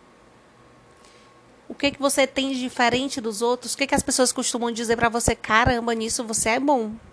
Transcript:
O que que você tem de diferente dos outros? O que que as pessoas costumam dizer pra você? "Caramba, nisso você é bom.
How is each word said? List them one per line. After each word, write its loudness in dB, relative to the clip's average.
O -12
que -2
que -10
você 2
tem -4
de -4
diferente 0
dos -4
outros? -2
O -8
que 0
que 2
as 2
pessoas 2
costumam -2
dizer 0
pra 2
você? 0
"Caramba, 2
nisso -2
você -2
é 2
bom. 2